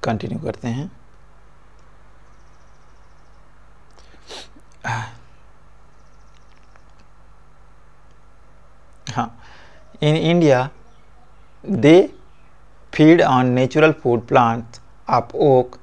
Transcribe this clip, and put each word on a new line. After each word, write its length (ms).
कंटिन्यू 380
करते 220
हैं। 240
हाँ, 140
in 140
India, 540
they 460
feed 280
on 340
natural 380
food 240
plants 540
of 280
oak 340